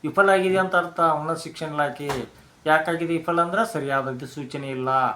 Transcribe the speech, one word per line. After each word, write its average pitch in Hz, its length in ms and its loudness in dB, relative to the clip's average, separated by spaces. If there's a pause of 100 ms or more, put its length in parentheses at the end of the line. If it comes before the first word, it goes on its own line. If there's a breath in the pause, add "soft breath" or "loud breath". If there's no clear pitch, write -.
ವಿಫಲ 196 280 4
ಆಗಿದೆ 190 280 4
ಅಂತ 185 180 0
ಅರ್ಥ. 170 240 -2
ಉನ್ನತ 160 380 2
ಶಿಕ್ಷಣ 156 360 -8
ಇಲಾಖೆ 143 360 -2 (560 soft breath)
ಯಾಕಾಗಿದೆ 165 520 2
ವಿಫಲ 170 240 0
ಅಂದ್ರೆ 196 300 0
ಸರಿಯಾದ 139 360 -2
ಅಧಿಸೂಚನೆ 135 640 -8
ಇಲ್ಲ 131 180 -4 (280)